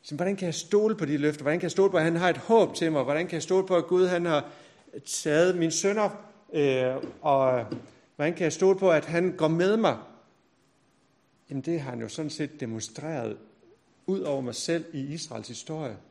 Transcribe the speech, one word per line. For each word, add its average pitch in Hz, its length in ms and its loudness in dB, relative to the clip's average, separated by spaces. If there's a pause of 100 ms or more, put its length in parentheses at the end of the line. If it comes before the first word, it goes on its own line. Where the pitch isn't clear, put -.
Så - 120 -12
hvordan 185 220 -2
kan 190 100 -6
jeg 165 80 -4
stole 214 420 2
på 165 80 -4
de 147 120 -2
løfter? 147 260 0
Hvordan 160 160 0
kan 175 40 -4
jeg 175 80 -2
stole 196 200 4
på, 175 60 0
at 156 60 4
han 170 140 2
har 180 120 2
et 160 80 2
håb 214 380 4
til 165 180 0
mig? 143 100 0
Hvordan 147 240 -2
kan 170 80 -10
jeg 156 80 -4
stole 185 240 0
på, 185 100 2
at 165 100 2
Gud 185 200 4
han 175 180 0
har 156 260 0 (560)
taget 175 500 2
mine 165 140 2
synder? 202 540 0 (280)
Øh, 131 440 2 (240)
og 131 460 2 (500)
hvordan 160 180 -2
kan 180 100 -4
jeg 151 80 2
stole 190 260 4
på, 190 120 4
at 151 140 4
han 170 320 -2
går 156 120 2
med 180 280 2
mig? 165 220 2 (1500)
Jamen, 139 120 -6
det 165 180 -4
har 135 100 -10
han 120 100 -8
jo 113 80 -8
sådan 151 220 -8
set - 300 -8
demonstreret 113 760 -8 (680)
ud 190 140 -2
over 143 200 -2
mig 123 140 -6
selv 165 380 -4
i 147 80 -8
Israels 135 480 -10
historie. 139 480 -10 (140)